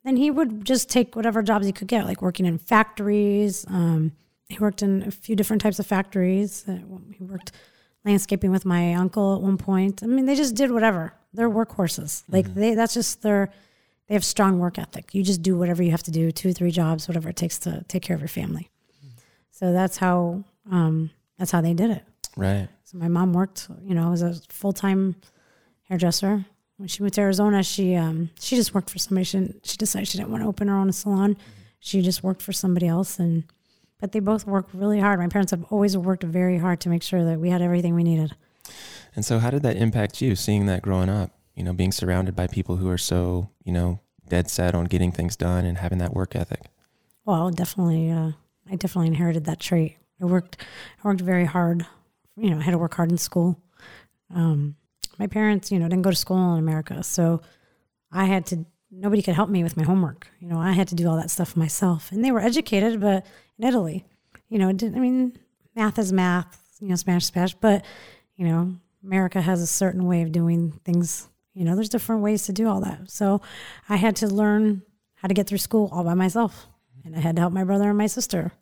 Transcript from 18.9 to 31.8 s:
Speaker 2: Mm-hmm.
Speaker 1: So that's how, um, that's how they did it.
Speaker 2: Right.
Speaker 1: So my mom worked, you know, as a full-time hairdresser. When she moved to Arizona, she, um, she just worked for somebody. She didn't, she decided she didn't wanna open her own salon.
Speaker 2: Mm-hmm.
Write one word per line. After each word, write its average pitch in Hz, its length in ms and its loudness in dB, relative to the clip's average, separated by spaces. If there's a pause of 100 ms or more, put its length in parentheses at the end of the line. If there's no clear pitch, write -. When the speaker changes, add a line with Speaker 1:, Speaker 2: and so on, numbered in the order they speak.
Speaker 2:
Mm-hmm. 131 200 -20 (340)
Speaker 1:
So 185 200 0
that's 185 260 2
how, 180 460 0 (280)
um, 160 400 2 (260)
that's 185 140 -4
how 170 100 2
they 170 140 2
did 214 160 2
it. - 120 -6 (320)
Speaker 2:
Right. 95 320 0 (180)
Speaker 1:
So 185 120 -18
my 170 120 -2
mom 175 240 2
worked, 190 340 -2 (160)
you 190 100 -4
know, 170 200 0
as 170 100 0
a 175 100 -2 (160)
full-time 190 680 -2 (680)
hairdresser. 190 640 0 (320)
When 196 100 -12
she 196 160 -8
moved 196 120 -2
to 208 60 2
Arizona, 202 400 2
she, 185 340 0
um, 160 340 -2 (100)
she - 160 -4
just 233 180 2
worked 185 160 -2
for 185 100 -10
somebody. 185 260 0
She 196 120 -4
didn't, - 280 -4
she - 120 -8
decided 208 300 -4
she 185 100 -6
didn't 208 140 -6
wanna 220 160 -4
open 202 220 -2
her 196 80 2
own 190 160 2
salon. 202 420 0
Speaker 2:
Mm-hmm. - 80 -20 (380)